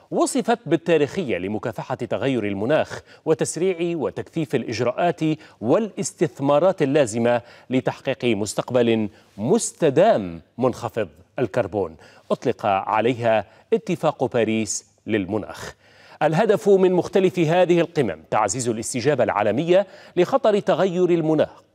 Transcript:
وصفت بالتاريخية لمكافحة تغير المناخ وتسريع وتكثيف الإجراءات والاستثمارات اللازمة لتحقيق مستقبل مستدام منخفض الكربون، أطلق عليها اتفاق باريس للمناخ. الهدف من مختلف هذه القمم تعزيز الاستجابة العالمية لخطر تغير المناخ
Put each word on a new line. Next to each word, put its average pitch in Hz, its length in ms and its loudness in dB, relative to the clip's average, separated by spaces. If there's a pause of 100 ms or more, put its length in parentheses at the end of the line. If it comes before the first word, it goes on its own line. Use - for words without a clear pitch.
(120)
وصفت 240 540 0
بالتاريخية 151 720 0
لمكافحة 107 580 -6
تغير 117 500 -2
المناخ 104 560 -2 (240)
وتسريع 170 720 -2
وتكثيف 131 580 -4
الإجراءات 123 680 -2 (400)
والاستثمارات 160 1200 0
اللازمة 120 600 2 (280)
لتحقيق 127 680 -2
مستقبل 113 720 0 (280)
مستدام 135 1040 0 (160)
منخفض 117 520 -4 (300)
الكربون، 107 560 -2 (360)
أطلق 135 340 -2
عليها 110 800 0 (280)
اتفاق 165 500 -2
باريس 110 640 -2 (220)
للمناخ. 98 680 -4 (480)
الهدف 196 460 2
من 190 240 6
مختلف 180 460 0
هذه 170 400 4
القمم 113 400 -2 (120)
تعزيز 110 380 0
الاستجابة 120 540 -2
العالمية 110 640 2 (280)
لخطر 208 440 2
تغير 180 500 0
المناخ 156 540 0 (100)